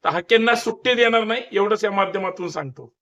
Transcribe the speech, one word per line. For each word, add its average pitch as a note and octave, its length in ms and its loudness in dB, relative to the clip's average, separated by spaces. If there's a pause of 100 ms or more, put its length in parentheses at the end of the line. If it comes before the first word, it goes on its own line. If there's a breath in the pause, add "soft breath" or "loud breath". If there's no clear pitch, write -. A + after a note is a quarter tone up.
तर E3+ 60 0
हाकेंना A3+ 460 2
सुट्टी A#3 380 -2
देणार A3+ 300 4
नाही, A#3 280 -4
एवढंच G#3 320 0
या G3+ 80 0
माध्यमातून F#3+ 580 -4
सांगतो. C#3 520 -12